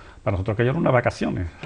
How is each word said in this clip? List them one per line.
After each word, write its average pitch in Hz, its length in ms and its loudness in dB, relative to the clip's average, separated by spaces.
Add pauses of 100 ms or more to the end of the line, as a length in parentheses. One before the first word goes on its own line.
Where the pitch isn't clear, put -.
(220)
Para 104 100 0
nosotros 95 220 0
aquello 120 160 2
eran 156 120 0
unas 139 100 2
vacaciones. 110 560 0 (180)